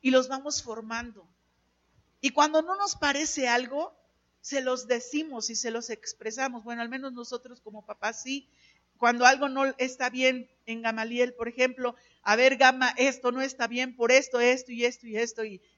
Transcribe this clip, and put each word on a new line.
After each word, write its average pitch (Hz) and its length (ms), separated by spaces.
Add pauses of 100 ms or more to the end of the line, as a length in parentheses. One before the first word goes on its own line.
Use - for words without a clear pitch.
Y 262 100
los 254 180
vamos 269 340
formando. 220 640 (920)
Y 269 100
cuando 302 320
no 359 140
nos 403 200
parece 285 520
algo, 254 480 (440)
se 277 200
los 254 280
decimos 247 600
y 226 40
se 226 160
los 233 180
expresamos. 226 760
Bueno, 233 180
al 233 60
menos 262 240
nosotros 240 480
como 214 260
papás 214 360
sí. 269 260 (500)
Cuando 240 260
algo 269 240
no 269 160 (140)
está 254 320
bien 254 400 (160)
en 226 160
Gamaliel, 233 520
por 226 140
ejemplo, 254 460 (280)
"A 208 140
ver, 262 200
Gama, 262 400
esto 254 360
no 262 80
está 262 280
bien 247 280
por 233 160
esto, 262 280
esto 247 320
y 233 120
esto 240 220
y 214 100
esto", 226 280
y 202 160 (180)